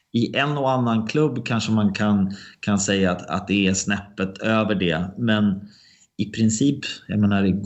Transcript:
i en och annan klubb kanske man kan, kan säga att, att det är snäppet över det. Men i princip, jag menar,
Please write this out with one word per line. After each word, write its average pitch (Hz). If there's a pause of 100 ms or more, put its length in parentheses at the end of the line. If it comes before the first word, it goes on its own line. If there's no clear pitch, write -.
(140)
i 117
en 143
och 131
annan 117
klubb 135
kanske 110
man 104
kan, 104 (280)
kan 101
säga 95
att, -
att 92
det 98
är 95
snäppet 95
över 110
det. 90
Men 107 (560)
i 110
princip, 113 (280)
jag 104
menar, 101 (220)